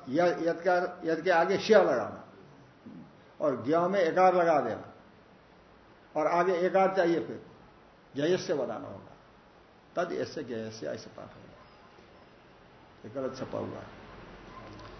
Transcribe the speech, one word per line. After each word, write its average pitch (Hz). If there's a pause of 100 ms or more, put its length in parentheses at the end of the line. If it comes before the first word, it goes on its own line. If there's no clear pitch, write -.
य-, 165
यद 165
का, 180
यद 160
के 180
आगे 180
श्य 208
लगाना 131 (1160)
और 131
ज्ञ 147
में 185
एकार 175
लगा 170
देना 110 (1200)
और 156
आगे 175
एकार 185
चाहिए, 170
फिर 110 (720)
ज्ञेयस्य 165
बनाना 113
होगा। 98 (840)
तद 165
यस्य 131
ज्ञेयस्य, 110
ऐसे 117
पाठ 101
होगा, - (1500)
ये 110
गलत 131
छपा 113
हुआ 104
है। - (1040)